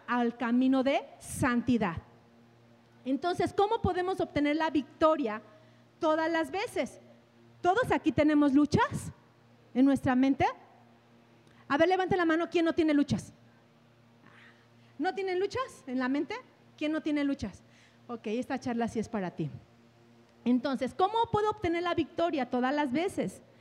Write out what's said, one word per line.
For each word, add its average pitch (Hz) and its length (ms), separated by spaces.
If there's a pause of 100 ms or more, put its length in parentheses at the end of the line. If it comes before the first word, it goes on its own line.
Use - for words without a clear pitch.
al 240 300
camino 262 460
de 285 180 (180)
santidad. 240 800 (1080)
Entonces, 339 500
¿cómo 440 260
podemos 370 400
obtener 294 360
la 320 120
victoria 294 720 (580)
todas 320 320
las 320 200
veces? 370 500 (600)
¿Todos 403 280
aquí 311 220
tenemos 294 400
luchas 330 580 (640)
en 254 140
nuestra 269 280
mente? 269 300 (1200)
A 277 120
ver, 330 100
levante 370 280
la 349 100
mano, 330 240
¿quién 339 160
no 320 80
tiene 311 180
luchas? - 400 (1700)
¿No 359 160
tienen 381 260
luchas 427 460
en 254 120
la 254 120
mente? 294 240 (420)
¿Quién 302 160
no 311 80
tiene 294 240
luchas? 277 380 (440)
Ok, 233 200
esta 247 340
charla 233 280
sí 240 100
es 202 100
para 185 220
ti. 156 200 (920)
Entonces, 247 500
¿cómo 392 200 (180)
puedo 427 180
obtener 339 320
la 349 120
victoria 320 560
todas 254 240
las 294 180
veces? 247 500 (180)